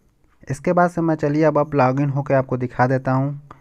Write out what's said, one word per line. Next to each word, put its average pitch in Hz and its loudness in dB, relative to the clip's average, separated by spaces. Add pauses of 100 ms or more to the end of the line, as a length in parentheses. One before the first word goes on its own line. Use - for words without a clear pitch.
(500)
इसके 160 -2
बाद 175 4
से 170 -6
मैं 165 0
चलिए 151 0
अब 147 2
आप 147 -2
लॉगिन 143 2
होके 139 -2
आपको 131 0
दिखा 123 0
देता 131 -2
हूँ। 139 -2 (200)